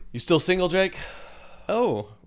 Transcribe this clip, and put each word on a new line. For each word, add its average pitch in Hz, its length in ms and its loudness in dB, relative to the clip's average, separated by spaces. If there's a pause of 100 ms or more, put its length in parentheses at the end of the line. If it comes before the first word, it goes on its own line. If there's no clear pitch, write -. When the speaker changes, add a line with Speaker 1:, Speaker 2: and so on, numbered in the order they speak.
(140)
Speaker 1:
You 120 80 -6
still 165 180 4
single, 185 300 2
Jake? 185 260 2 (720)
Speaker 2:
Oh, 190 420 0 (180)